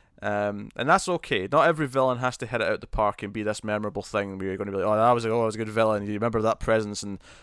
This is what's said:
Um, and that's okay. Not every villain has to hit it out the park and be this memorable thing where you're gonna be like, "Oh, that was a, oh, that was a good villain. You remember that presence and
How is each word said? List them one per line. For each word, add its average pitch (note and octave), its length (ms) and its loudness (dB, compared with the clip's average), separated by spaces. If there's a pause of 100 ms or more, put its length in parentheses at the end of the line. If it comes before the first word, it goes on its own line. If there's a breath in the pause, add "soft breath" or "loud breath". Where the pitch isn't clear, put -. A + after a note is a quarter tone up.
(220 soft breath)
Um, G#2 540 -2
and C3 140 0
that's F3+ 180 4
okay. C3+ 440 -2
Not C#3+ 160 6
every D#3+ 200 2
villain C3 320 2
has B2+ 180 -2
to A#2+ 100 -8
hit A#2 140 -2
it F#2 60 0
out G2+ 140 -2
the - 60 -14
park G#2 340 0
and G2+ 120 -6
be G#2+ 100 -4
this G#2 200 -2
memorable G#2+ 400 -2
thing G2 340 -2
where F#2+ 100 -4
you're F#2+ 100 -2
gonna G2+ 140 -4
be G2 60 -2
like, F#2+ 100 0
"Oh, G#2+ 80 4
that A2+ 160 6
was A#2 140 2
a, A2 40 0
oh, A2+ 120 2
that A2+ 40 2
was A2 100 -2
a A2 40 -6
good A2 100 -4
villain. G#2+ 380 2
You G#2 60 -4
remember A2 280 0
that A2 180 2
presence A2 440 0
and G2+ 160 -10 (240 loud breath)